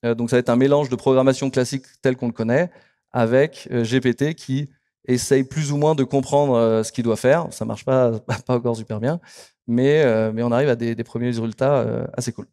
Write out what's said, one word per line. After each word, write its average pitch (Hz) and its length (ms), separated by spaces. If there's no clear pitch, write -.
Euh, 117 100
donc, 117 140
ça - 80
va - 20
être 123 100
un 120 60
mélange 139 340
de 123 60
programmation 131 540
classique 131 360
telle 127 140
qu'on 123 120
le 117 60
connaît, 127 380
avec, 123 600
euh, 120 120
G 120 180
P 123 120
T 151 220
qui 139 340
essaye 131 380
plus 147 300
ou 147 40
moins 156 180
de 135 100
comprendre, 139 480
euh, 113 300
ce - 100
qu'il 123 100
doit 113 140
faire. 151 340
Ça - 140
marche 113 180
pas, 123 360
<laughs> - 260
pas 127 100
encore 117 220
super 107 240
bien, 151 180
mais, 135 360
euh, 110 280
mais 113 120
on 120 80
arrive 135 180
à 120 60
des, 117 200
des 117 80
premiers 117 220
résultats, 123 540
euh, 117 340
assez 120 180
cool. - 220